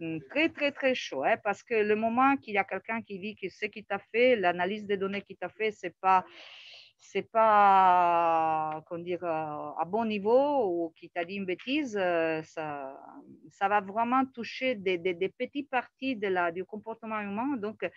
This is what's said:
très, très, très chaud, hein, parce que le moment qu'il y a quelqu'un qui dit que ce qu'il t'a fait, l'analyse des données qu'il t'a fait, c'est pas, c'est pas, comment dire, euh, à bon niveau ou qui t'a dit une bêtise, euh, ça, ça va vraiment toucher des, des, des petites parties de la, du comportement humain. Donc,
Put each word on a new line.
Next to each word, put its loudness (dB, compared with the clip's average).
très, 0
très, -4
très 0
chaud, -6
hein, 2
parce -4
que -6
le 2
moment 2
qu'il -12
y 0
a 0
quelqu'un -8
qui -12
dit -10
que -10
ce -12
qu'il -10
t'a -6
fait, 6
l'analyse 0
des -2
données -6
qu'il -18
t'a -8
fait, -4
c'est -10
pas, 4
c'est -6
pas, 4
comment -10
dire, -6
euh, -6
à -2
bon -2
niveau 2
ou -2
qui -20
t'a -6
dit -10
une -6
bêtise, -4
euh, 0
ça, -10
ça -2
va 4
vraiment 0
toucher -4
des, -2
des, -2
des -4
petites -8
parties -4
de -6
la, 0
du -8
comportement -10
humain. -4
Donc, -8